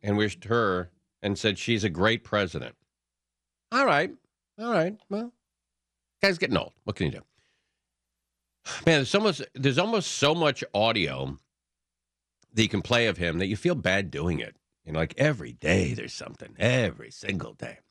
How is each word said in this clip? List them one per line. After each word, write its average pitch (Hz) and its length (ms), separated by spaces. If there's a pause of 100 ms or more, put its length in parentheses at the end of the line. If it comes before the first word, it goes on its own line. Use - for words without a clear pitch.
and 104 160
wished 104 280
her 98 440 (320)
and 101 160
said 104 220
she's 110 240
a 107 60
great 98 340
president. 85 520 (960)
All 262 140
right. 165 260 (480)
All 233 120
right. 190 260 (120)
Well, 226 220 (920)
guy's 196 140
getting 135 200
old. - 160 (120)
What 104 100
can 85 120
you 67 40
do? - 100 (1600)
Man, 160 140
there's 131 160
almost, 202 260 (120)
there's 131 240
almost 202 360
so 151 220
much 156 280 (100)
audio 73 640 (1160)
that 110 100
you 107 60
can 98 120
play 117 260
of 92 100
him 85 220
that 95 80
you 104 80
feel 175 200
bad 95 360
doing 76 280
it. 55 160 (300)
You 80 80
know, 78 60
like, 80 180
every 123 360
day 82 400
there's 55 200
something. - 440
Every 107 540
single - 420
day. 117 240 (140)